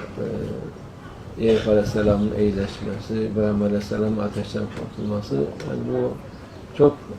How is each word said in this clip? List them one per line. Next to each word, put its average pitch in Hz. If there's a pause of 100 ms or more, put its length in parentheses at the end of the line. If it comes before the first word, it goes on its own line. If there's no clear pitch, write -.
(180)
e, - (1200)
Eyüp 110
Aleyhisselam'ın 104
iyileşmesi, 104
İbrahim 104
Aleyhisselam'ın 107
ateşten 104 (160)
kurtulması, 110
yani 135 (120)
bu 127 (680)
çok 143 (220)